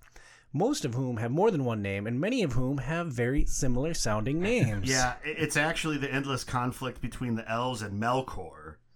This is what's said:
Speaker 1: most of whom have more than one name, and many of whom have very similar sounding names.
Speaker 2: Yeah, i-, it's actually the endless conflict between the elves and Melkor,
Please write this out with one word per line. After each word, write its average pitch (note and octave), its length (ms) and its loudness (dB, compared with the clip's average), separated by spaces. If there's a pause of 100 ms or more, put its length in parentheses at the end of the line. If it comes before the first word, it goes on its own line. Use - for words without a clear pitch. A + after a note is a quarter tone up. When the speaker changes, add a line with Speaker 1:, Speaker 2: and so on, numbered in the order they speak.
(520)
Speaker 1:
most G3+ 320 0
of A#2 100 -2
whom B2+ 220 -2
have A#2 160 -2
more F#3+ 180 4
than D3 140 0
one A2+ 180 0
name, G2+ 240 0
and B2 140 -2
many A3 240 0
of C#3 80 -2
whom C3+ 260 2
have E3 300 -2
very B2+ 360 2
similar C3 480 2
sounding A2 480 0
names. C3 480 2
Speaker 2:
Yeah, B2+ 260 2 (100)
i-, D3+ 40 -4
it's D#3 280 0
actually D#3 420 2
the C3+ 160 -2
endless C#3 300 0
conflict B2 560 -2
between B2 340 -2
the A2 160 -4
elves A#2+ 320 -2
and G2+ 180 -4
Melkor, F2 760 -2 (200)